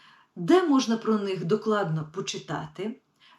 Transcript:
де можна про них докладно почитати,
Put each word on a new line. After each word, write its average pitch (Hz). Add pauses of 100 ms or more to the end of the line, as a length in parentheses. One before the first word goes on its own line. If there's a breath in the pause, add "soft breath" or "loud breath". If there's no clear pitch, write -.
(360 soft breath)
де 190
можна 254
про 220
них 190
докладно 190
почитати, 180 (380 soft breath)